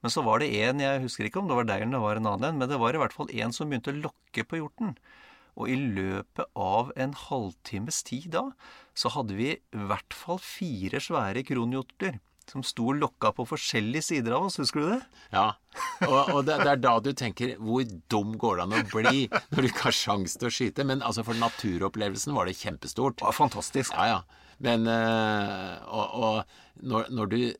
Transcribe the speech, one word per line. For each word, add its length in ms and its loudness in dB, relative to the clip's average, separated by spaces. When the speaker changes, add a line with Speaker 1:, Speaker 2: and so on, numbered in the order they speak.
Speaker 1:
Men 80 0
så 140 0
var 180 4
det 60 0
en, 240 2
jeg 220 2
husker 240 -4
ikke 100 -4
om 80 -2
det 80 2
var 160 2
deg 140 0
eller 100 -2
det 80 0
var 160 2
en 140 0
annen 160 0
en, 100 -2
men 100 0
det 120 0
var 140 4
i 40 2
hvert 160 0
fall 160 -8
en 240 -2
som 160 -4
begynte 240 -4
å 40 -6
lokke 340 -8
på 160 -4
hjorten. 320 -4
Og 160 -2
i 80 2
løpet 720 -2
av 480 0
en 160 -2
halvtimes 880 -6
tid 320 -8
da, 140 -2
så 240 -2
hadde 240 -2
vi 160 0
i 320 -8
hvert 240 -4
fall 320 -8
fire 560 -4
svære 480 -2
kronhjorter 720 -2
som 160 -8
sto 300 -2
og 100 2
lokka 320 2
på 160 -4
forskjellige 560 -2
sider 300 2
av 100 2
oss, 140 -4
husker 240 0
du 80 2
det? 80 0
Speaker 2:
Ja, 240 2
og, 240 6
og 160 4
det, 160 2
det 140 4
er 20 -2
da 140 6
du 80 0
tenker, 480 -4
hvor 240 2
dum 260 2
går 220 2
det 80 0
an 80 0
å 60 2
bli 340 4
når 320 -2
du 80 4
ikke 220 2
har 100 2
sjans 400 0
til 80 -2
å 80 0
skyte? 320 0
Men 160 0
altså, 240 -2
for 160 -2
naturopplevelsen 960 -2
var 80 2
det 140 -4
kjempestort. 640 -4
Speaker 1:
Ja, 80 4
fantastisk. 640 0
Speaker 2:
Ja, 140 4
ja. 340 -6
Men, 240 4
eh, 880 2
og, 320 -2
og 640 -2
når, 320 0
når 160 0
du 40 4